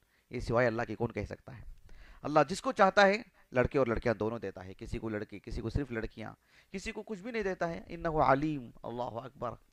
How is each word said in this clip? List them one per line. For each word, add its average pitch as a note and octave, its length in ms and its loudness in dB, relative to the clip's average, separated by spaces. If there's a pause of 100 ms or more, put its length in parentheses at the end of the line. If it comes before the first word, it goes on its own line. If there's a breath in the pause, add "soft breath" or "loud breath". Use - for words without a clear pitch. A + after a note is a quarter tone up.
(320)
ये A#2+ 100 -6
सिवाय B2 260 2
अल्लाह A2+ 180 0
के G#2+ 100 -6
कौन A#2 160 -2
कह G#2 160 -4
सकता - 240 -14
है? - 120 -14 (600 soft breath)
अल्लाह D3+ 220 6
जिसको F#3+ 280 -4
चाहता G3+ 320 6
है G3+ 180 4 (300 soft breath)
लड़के B2 260 4
और A#2+ 100 4
लड़कियां A2 280 0
दोनों A2 240 -2
देता F#2+ 200 -8
है, F#2+ 120 -12
किसी A#2 260 -8
को A2+ 100 -4
लड़के, G#2 300 -6
किसी A#2 220 -8
को A2+ 80 -2
सिर्फ C3 220 -2
लड़कियां, A2 400 -6 (420 soft breath)
किसी G3 180 -8
को G#3+ 120 -8
कुछ G#3 160 -10
भी A3+ 120 -10
नहीं A3 120 -2
देता F#3 240 -2
है। E3 220 -6
इन्नहु D#3 300 -2
अलीम, C3+ 520 4 (140)
अल्लाहु A#2 340 -6
अकबर। A#2+ 380 -8 (160)